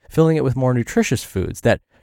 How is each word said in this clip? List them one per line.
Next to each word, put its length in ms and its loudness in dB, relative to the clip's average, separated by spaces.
filling 260 2
it 80 0
with 120 0
more 180 0
nutritious 500 -2
foods 380 -6
that 180 2